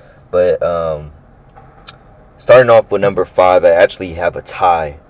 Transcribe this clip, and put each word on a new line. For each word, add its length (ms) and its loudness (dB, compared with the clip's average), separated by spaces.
But, 320 0
um, 480 -6
starting 320 4
off 220 2
with 100 -2
number 240 -2
five, 380 2
I 60 4
actually 440 0
have 220 -6
a 60 -12
tie 580 -4